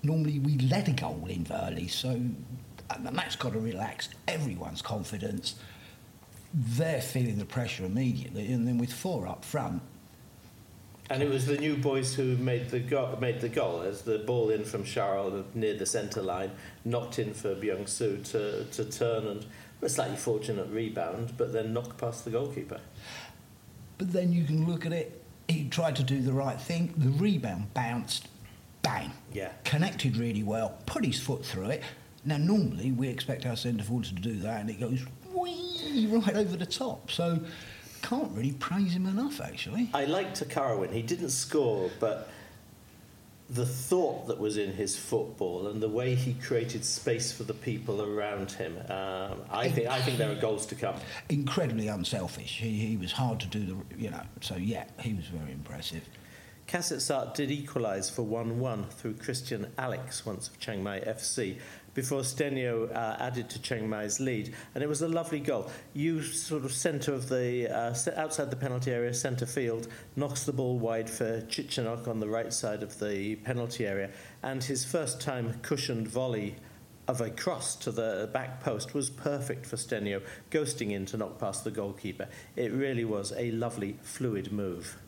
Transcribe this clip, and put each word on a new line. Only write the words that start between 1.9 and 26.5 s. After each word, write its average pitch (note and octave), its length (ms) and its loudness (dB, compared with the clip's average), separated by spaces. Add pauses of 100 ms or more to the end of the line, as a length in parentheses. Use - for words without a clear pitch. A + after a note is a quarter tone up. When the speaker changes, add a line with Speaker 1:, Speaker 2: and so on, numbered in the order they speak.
Speaker 1:
and - 1040 -4
that's - 200 0
gotta A2+ 220 0
relax A2 520 -2 (180)
everyone's F2+ 540 -2
confidence. G2+ 720 -2 (1000)
They're C#3 480 2
feeling A#2+ 380 2
the G2+ 80 0
pressure A2+ 400 -2
immediately, A#2+ 640 2
and A#2+ 160 4
then B2 80 4
with B2 160 2
four C#3+ 340 -2
up - 200 -6
front. - 340 -2 (1300)
Speaker 2:
And C3+ 120 4
it D3 40 4
was C3+ 160 4
the C#3+ 140 4
new D3+ 180 4
boys C3 380 2
who B2+ 220 4
made B2 340 2
the B2+ 80 2
go-, B2+ 420 2
made B2 200 2
the A#2+ 80 2
goal, A2+ 320 2
as G2 220 -2
the G#2+ 180 2
ball A2+ 300 4
in G#2+ 120 4
from G#2 220 -2
Charles G2 600 0 (100)
near A2 200 2
the F#2+ 100 0
centre G#2 380 0
line, F#2+ 300 0 (320)
knocked A#2 340 0
in G#2+ 160 0
for G2 220 0
Byung-Soo G2+ 680 0
to, G#2 400 0
to - 180 -2
turn A2+ 420 2
and G#2 180 -4 (380)
a - 60 2
slightly G2 280 0
fortunate G#2 540 0
rebound, A2 680 -2
but B2 160 2
then A2+ 200 2
knock A#2+ 260 -2
past A#2 260 -2
the A#2 60 -4
goalkeeper. C3+ 500 -2 (1160)
Speaker 1:
But F#3 140 0
then F3+ 200 4
you E3+ 120 6
can D#3 260 4
look E3+ 160 0
at E3 60 2
it, E3 280 -2 (280)
he D#3 200 4
tried D#3 280 2
to C#3 80 4
do C3+ 160 4
the C3 120 4
right C3 280 2